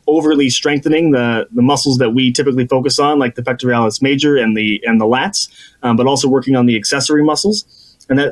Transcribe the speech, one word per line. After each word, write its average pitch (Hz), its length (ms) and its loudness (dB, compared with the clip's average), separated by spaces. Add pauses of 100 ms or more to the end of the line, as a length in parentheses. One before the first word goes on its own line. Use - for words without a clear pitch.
overly 151 420 2
strengthening 156 640 0
the, 120 400 0
the 120 100 -2
muscles 139 360 2
that 123 140 0
we 127 200 0
typically 131 340 0
focus 131 320 0
on, 147 220 2
like 123 160 -2
the 123 60 -8
pectoralis 120 600 -2
major 143 360 2
and 110 180 0
the, 107 300 -2
and 113 160 2
the 107 40 0
lats, 131 440 -2 (340)
um, 117 140 0
but 123 100 2
also 135 220 0
working 135 260 0
on 123 100 2
the 117 120 2
accessory 139 480 0
muscles. 196 400 -2 (420)
And 131 120 0
that 143 120 0